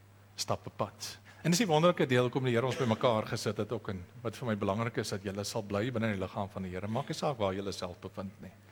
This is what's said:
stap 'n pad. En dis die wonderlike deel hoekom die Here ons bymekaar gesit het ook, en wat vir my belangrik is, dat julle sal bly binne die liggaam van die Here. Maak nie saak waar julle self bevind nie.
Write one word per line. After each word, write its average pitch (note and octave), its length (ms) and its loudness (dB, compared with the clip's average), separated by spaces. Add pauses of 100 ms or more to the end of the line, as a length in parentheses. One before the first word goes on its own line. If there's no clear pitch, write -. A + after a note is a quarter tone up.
(340)
stap - 320 -4
'n - 100 -12
pad. - 420 -6 (240)
En D#3 80 2
dis F3 80 4
die A#3 80 2
wonderlike E3 400 6
deel B2 160 6
hoekom B2+ 220 0
die B2 100 2
Here A#2 120 4
ons B2 100 0
bymekaar A2 500 4
gesit G#2+ 300 -2
het A2 160 -2
ook, A2+ 160 -6
en F#2 180 -6 (160)
wat A2+ 140 -6
vir C3 120 -6
my G#2+ 80 0
belangrik G#2+ 400 0
is, A2+ 120 -2
dat G2+ 140 -4
julle G2+ 220 -4
sal A2+ 180 -4
bly G2+ 300 0
binne A2+ 200 0
die G2 80 -2
liggaam F#2+ 280 -4
van F#2 140 -8
die F#2 80 -6
Here. F#2 180 -6
Maak A#2+ 200 -2
nie E3 60 -4
saak D3 240 -2
waar G2 160 2
julle G2 180 -4
self F2+ 280 -8
bevind F#2+ 400 -10
nie. - 120 -14 (200)